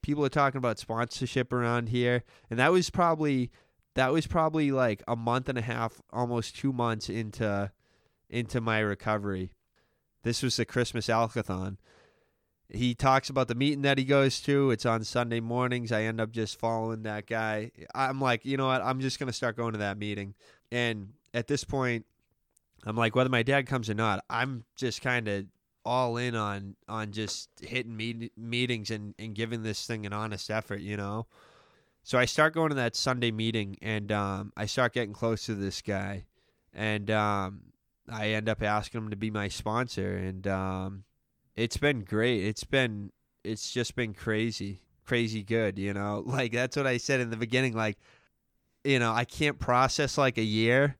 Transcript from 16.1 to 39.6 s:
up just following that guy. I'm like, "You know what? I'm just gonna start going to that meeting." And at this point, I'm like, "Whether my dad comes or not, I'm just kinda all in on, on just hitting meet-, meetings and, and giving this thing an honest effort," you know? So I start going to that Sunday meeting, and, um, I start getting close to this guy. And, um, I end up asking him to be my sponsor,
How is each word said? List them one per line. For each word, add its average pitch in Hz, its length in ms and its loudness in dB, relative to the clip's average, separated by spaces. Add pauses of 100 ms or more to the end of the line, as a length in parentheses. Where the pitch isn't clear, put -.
up 110 120 0
just 113 280 -4
following 113 440 -2
that 107 240 -6
guy. 110 440 -2 (220)
I'm 135 260 -2
like, 127 240 2
"You 135 140 -2
know 135 80 2
what? 131 160 4
I'm 131 200 -2
just 131 180 -2
gonna 127 140 -2
start 117 220 -2
going 117 180 -2
to 104 60 -4
that 104 200 -2
meeting." 101 340 -6 (380)
And 113 420 -2 (220)
at 120 120 -2
this 143 160 0
point, 123 440 -2 (760)
I'm 110 140 -6
like, 113 180 4
"Whether 131 140 6
my 120 140 4
dad 135 240 2
comes 127 200 -2
or 110 60 0
not, 104 380 2
I'm 123 340 -2 (100)
just 123 260 -2
kinda 107 440 0 (400)
all 120 320 0
in 120 180 -2
on, 98 400 -4 (140)
on 107 220 -6
just 107 380 -6 (120)
hitting 117 340 -6
meet-, 113 400 -6
meetings 117 540 -2
and, 104 300 -6
and 107 160 -8
giving 113 260 -4
this 107 240 -4
thing 107 200 -4
an 101 80 -6
honest 107 360 -6
effort," 107 320 -4
you 104 160 -6
know? 104 300 -6 (760)
So - 140 0
I 123 80 6
start 156 300 4
going 165 140 4
to 143 60 0
that 117 200 0
Sunday 123 360 0
meeting, 110 500 -2
and, 107 300 -2
um, 101 460 -2
I 107 80 -4
start 120 280 0
getting 107 200 -2
close 113 320 0
to 117 80 -4
this 98 300 -4
guy. 98 420 -4 (480)
And, 107 380 -2
um, 104 500 0 (480)
I 107 200 -2
end 107 200 0
up 107 140 0
asking 104 380 0
him 110 100 -6
to 104 40 -6
be 107 160 -2
my 104 160 -2
sponsor, 104 680 -2